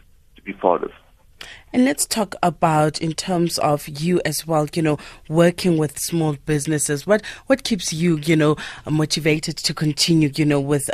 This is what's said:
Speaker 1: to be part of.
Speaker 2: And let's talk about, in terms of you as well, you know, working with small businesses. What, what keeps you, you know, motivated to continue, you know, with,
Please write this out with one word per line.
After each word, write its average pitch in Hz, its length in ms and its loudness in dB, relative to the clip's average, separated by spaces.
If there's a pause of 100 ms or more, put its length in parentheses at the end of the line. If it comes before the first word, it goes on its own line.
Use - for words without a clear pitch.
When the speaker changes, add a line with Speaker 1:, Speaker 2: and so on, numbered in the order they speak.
(360)
Speaker 1:
to - 60 -20
be 98 100 -12
part 87 320 0
of. - 80 -10 (800)
Speaker 2:
And 254 120 2
let's 285 220 0
talk 214 360 -4
about, 156 600 2
in 160 100 -2
terms 170 460 -2
of 147 280 0
you 160 380 0
as 156 220 -6
well, 156 260 0
you 170 80 -2
know, 151 180 0 (300)
working 170 480 4
with 151 220 -2
small 156 380 -2 (100)
businesses. 147 600 -2
What, 208 160 2 (240)
what - 180 0
keeps - 280 -4
you, 165 260 2
you 156 180 2
know, 151 200 4 (320)
motivated 156 680 0
to - 160 -4
continue, 156 600 2
you 156 120 2
know, 147 140 4
with, 143 340 0